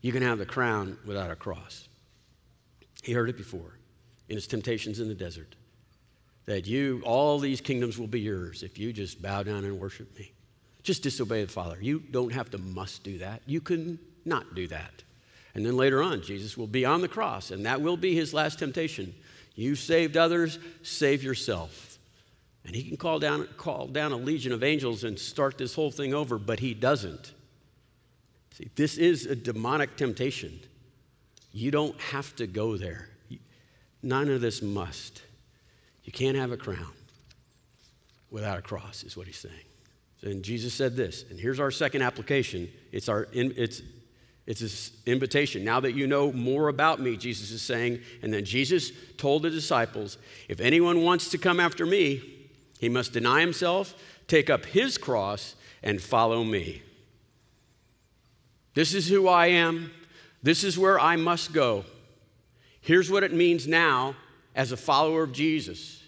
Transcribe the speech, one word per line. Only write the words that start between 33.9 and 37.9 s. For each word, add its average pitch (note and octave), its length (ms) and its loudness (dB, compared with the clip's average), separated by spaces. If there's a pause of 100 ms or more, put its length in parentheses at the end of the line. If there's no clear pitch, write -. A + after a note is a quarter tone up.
None C3+ 280 0
of C3 120 2
this A2+ 200 0
must. G2+ 600 -6 (800)
You G#2+ 80 -16
can't C3+ 260 0
have B2+ 140 -2
a A#2+ 60 -8
crown F2 340 -8 (1400)